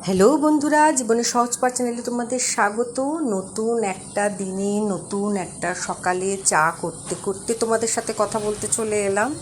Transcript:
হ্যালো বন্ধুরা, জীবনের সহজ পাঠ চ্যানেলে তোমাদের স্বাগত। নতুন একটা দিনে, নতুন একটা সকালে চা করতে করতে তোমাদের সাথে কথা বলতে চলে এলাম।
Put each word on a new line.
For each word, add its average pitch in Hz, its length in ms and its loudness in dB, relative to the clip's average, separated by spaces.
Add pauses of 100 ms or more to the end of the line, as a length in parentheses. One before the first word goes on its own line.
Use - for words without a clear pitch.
হ্যালো 196 280 6
বন্ধুরা, 302 560 4
জীবনের 233 320 0
সহজ 240 360 0
পাঠ 254 140 2
চ্যানেলে 240 280 -4
তোমাদের 240 360 -4
স্বাগত। 233 640 0 (240)
নতুন 220 580 -2
একটা 202 460 -2
দিনে, 196 520 -4
নতুন 202 560 -2
একটা 175 380 -4
সকালে 185 720 -2
চা 160 360 6
করতে - 420 -6
করতে 202 320 -2
তোমাদের 226 340 2
সাথে 226 300 -2
কথা 208 200 0
বলতে 208 300 -2
চলে 208 380 0
এলাম। 208 360 0